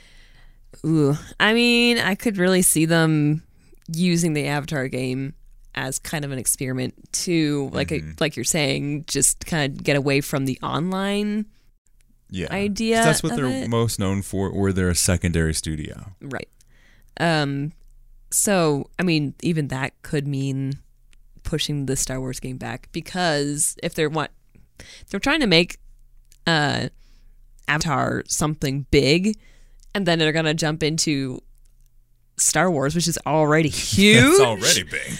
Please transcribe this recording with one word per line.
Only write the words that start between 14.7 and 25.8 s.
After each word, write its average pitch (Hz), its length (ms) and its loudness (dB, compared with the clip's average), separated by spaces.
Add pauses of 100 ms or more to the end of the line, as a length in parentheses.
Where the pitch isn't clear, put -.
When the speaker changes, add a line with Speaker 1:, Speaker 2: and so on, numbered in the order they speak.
Speaker 2:
they're 92 160 2
a 87 60 2
secondary 82 600 0
studio. - 680 -8
Speaker 1:
Right. 131 280 -10 (720)
Um, 147 540 -2 (600)
so, 165 680 2
I 170 60 0
mean, 156 380 0
even 156 260 0
that 131 340 -6
could 143 240 -4
mean 135 480 -4 (720)
pushing 147 420 -4
the 131 100 -2
Star 131 240 -4
Wars 127 200 -8
game 127 160 -10
back, 123 360 -10
because 151 880 -2
if 165 120 -6
they're 156 140 0
want-, 156 240 -4 (800)
they're 196 100 -6
trying 302 200 0
to 262 60 0
make, 175 320 4 (680)